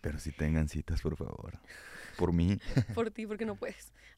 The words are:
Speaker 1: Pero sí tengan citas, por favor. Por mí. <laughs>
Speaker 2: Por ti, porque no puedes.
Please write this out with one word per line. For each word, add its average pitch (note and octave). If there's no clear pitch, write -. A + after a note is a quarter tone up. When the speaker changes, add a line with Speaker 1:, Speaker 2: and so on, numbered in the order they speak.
Speaker 1:
Pero D2
sí D2+
tengan D#2
citas, D#2
por D#2
favor. -
Por F2
mí. F2
<laughs> A2
Speaker 2:
Por A3
ti, A3
porque G#3+
no G3+
puedes. -